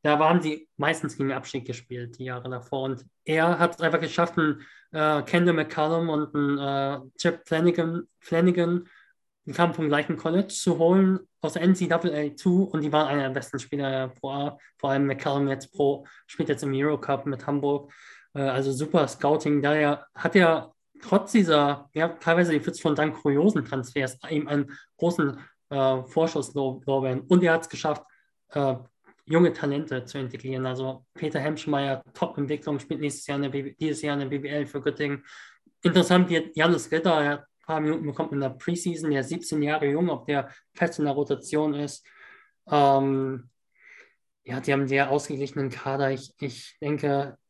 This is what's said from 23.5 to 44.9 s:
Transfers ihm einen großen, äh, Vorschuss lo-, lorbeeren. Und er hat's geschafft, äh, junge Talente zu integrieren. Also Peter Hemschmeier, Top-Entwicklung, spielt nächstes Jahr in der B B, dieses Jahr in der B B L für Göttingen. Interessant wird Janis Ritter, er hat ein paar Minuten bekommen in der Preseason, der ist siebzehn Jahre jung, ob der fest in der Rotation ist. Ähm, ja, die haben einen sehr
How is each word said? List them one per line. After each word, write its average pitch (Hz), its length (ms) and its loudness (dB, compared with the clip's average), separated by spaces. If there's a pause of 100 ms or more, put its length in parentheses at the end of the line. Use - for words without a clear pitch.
Transfers 131 540 -4 (100)
ihm 151 180 -2
einen 143 240 -2 (260)
großen, 165 420 0 (300)
äh, 135 340 0
Vorschuss 160 500 -2
lo-, 135 320 -4
lorbeeren. 131 360 0
Und 180 220 4
er 170 100 6
hat's 165 160 0
geschafft, 147 340 -4 (460)
äh, 135 260 0 (500)
junge 165 280 4
Talente 139 520 -4
zu - 140 -10
integrieren. 131 460 -6
Also 131 480 -6
Peter 151 260 -4
Hemschmeier, 139 640 -2 (100)
Top-Entwicklung, 147 640 -4
spielt 143 200 -8
nächstes 147 260 -6
Jahr 143 120 -6
in 139 60 -2
der 139 60 -4
B 135 140 -4
B, 135 160 -12
dieses 156 240 -4
Jahr 147 100 -2
in 143 60 -2
der 139 80 -4
B 139 100 -4
B 139 120 -8
L 147 180 -4
für 147 140 -8
Göttingen. 143 420 -4 (580)
Interessant 180 480 6
wird 165 260 -2
Janis 160 360 2
Ritter, 165 300 2
er 147 80 2
hat 147 100 -2
ein - 260 -20
paar 156 140 -2
Minuten 156 260 -2
bekommen 147 280 -4
in 139 80 -2
der 135 80 -2
Preseason, 165 600 -4
der 139 100 0
ist 123 80 -6
siebzehn - 320 -4
Jahre 147 240 0
jung, 156 240 2
ob 139 160 -6
der 143 240 -2 (240)
fest - 260 -2
in 151 60 -2
der 139 80 -2
Rotation 147 600 -2
ist. 143 320 -8 (640)
Ähm, 135 800 2 (920)
ja, 123 160 -8
die 139 140 -2
haben 139 80 2
einen 135 80 -2
sehr 139 200 2